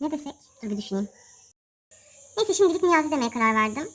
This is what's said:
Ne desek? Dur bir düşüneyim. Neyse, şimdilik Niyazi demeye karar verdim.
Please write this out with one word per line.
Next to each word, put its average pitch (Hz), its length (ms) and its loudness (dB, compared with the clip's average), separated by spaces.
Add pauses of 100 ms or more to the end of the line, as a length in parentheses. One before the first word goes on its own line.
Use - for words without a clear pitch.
Ne 302 100 -4
desek? 294 240 -8 (280)
Dur 214 60 -8
bir 202 80 -4
düşüneyim. 202 320 -6 (1300)
Neyse, 440 160 0
şimdilik 370 300 2
Niyazi 311 280 4
demeye 247 200 0
karar 220 240 2
verdim. 220 400 -2